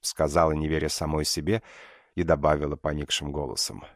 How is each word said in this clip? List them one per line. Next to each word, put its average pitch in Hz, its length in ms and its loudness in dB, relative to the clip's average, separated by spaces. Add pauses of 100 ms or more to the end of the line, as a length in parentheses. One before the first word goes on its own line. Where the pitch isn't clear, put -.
сказала, 80 500 2
не 76 160 0
веря 78 220 0
самой 76 360 -2
себе, 87 380 -2 (500)
и 90 80 -4
добавила 76 540 2
поникшим 73 560 -4
голосом 67 520 -6 (120)